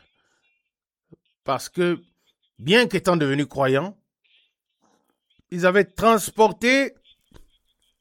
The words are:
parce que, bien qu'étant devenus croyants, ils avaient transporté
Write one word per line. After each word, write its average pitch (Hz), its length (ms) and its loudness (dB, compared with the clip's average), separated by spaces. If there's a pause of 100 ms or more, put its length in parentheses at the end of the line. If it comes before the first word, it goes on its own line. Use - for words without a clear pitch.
(1500)
parce 135 240 -6
que, 175 340 -4 (560)
bien 196 300 2
qu'étant 175 280 -2
devenus 143 300 -2
croyants, 139 520 -2 (1500)
ils 175 160 -2
avaient 185 180 4
transporté 220 1120 0 (1080)